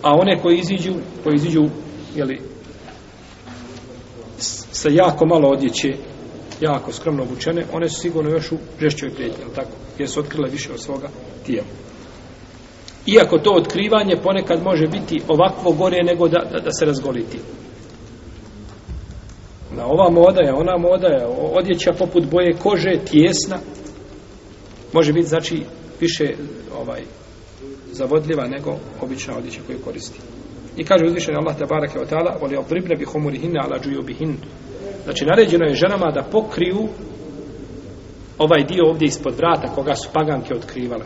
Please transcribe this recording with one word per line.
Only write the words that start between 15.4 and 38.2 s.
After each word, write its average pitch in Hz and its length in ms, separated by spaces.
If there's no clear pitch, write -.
gore 175 320
nego 170 240
da, 165 120
da, 160 80
da 156 120
se 160 140
razgoliti. 131 520
Na 120 80
ova 170 240
moda 175 320
je, 139 120
ona 175 240
moda 180 300
je, 131 180
o-, 143 300
odjeća 185 380
poput 175 320
boje 170 280
kože, 180 460
tijesna, 175 460
može 151 200
biti, 165 140
znači, 156 360
više, 160 340
ovaj, 120 200
zavodljiva 143 560
nego 139 280
obična 131 360
odjeća 120 300
koju 127 180
koristi. - 340
I 165 60
kaže 165 220
uzvišeni 165 320
Allah, 151 200
tabaraka 151 420
wa 151 100
ta'ala: 165 320
„Wa 139 80
liyadribna 160 500
bi 143 60
khumurihinna 151 580
ala 135 160
juyubihin.” 139 540
Znači, - 220
naređeno 170 400
je 143 100
ženama 185 360
da 139 200
pokriju 208 560